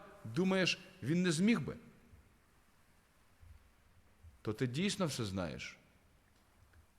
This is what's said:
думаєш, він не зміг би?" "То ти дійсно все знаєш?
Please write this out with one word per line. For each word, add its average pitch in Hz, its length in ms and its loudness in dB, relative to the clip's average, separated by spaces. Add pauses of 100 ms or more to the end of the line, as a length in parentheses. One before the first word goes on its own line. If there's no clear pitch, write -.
(240)
думаєш, 180 540 2 (240)
він 160 200 2
не 180 100 4
зміг 190 280 4
би?" 87 160 -6 (2750)
"То 113 100 -4
ти 135 140 0
дійсно 180 400 0
все 127 180 -2
знаєш? 92 520 -4 (1200)